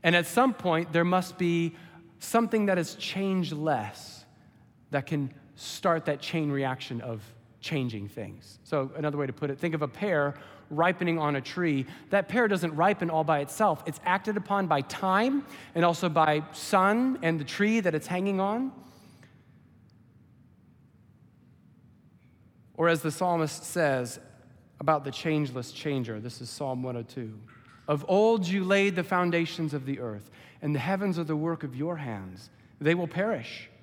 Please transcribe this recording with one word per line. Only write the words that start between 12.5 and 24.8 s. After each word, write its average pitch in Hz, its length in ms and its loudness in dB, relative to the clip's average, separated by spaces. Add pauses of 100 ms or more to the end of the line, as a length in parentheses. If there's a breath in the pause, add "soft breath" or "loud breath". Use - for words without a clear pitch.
ripen 180 340 2
all 160 160 2
by 151 160 4
itself. 160 460 0
It's - 180 -8
acted 196 320 0
upon 196 300 0
by 151 160 2
time 226 640 0 (280 loud breath)
and 165 80 2
also 170 280 2
by 156 320 4 (100)
sun 214 680 2
and 165 180 0
the 143 40 -6
tree 214 360 2
that 180 140 0
it's 151 120 -4
hanging 190 340 0
on. 226 320 -2 (4000 loud breath)
Or 165 120 4
as 165 120 4
the 160 100 -2
psalmist 160 540 -2
says 131 560 0 (580)
about 147 260 2